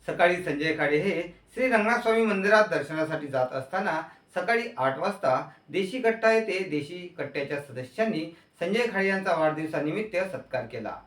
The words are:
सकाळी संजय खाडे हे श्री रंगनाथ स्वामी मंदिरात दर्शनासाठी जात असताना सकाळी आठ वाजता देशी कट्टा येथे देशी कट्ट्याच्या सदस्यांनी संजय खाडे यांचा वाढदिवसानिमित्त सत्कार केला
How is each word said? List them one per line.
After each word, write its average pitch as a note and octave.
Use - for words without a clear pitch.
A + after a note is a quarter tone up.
सकाळी F3+
संजय D3+
खाडे D3
हे F3
श्री B3+
रंगनाथ A3+
स्वामी A3+
मंदिरात G#3
दर्शनासाठी D#3
जात C3
असताना D#3+
सकाळी A#3
आठ C3+
वाजता E3
देशी F#3+
कट्टा A3+
येथे A3
देशी D#3
कट्ट्याच्या C#3+
सदस्यांनी D#3
संजय G#3
खाडे F#3+
यांचा F#3+
वाढदिवसानिमित्त D#3+
सत्कार A#2+
केला A2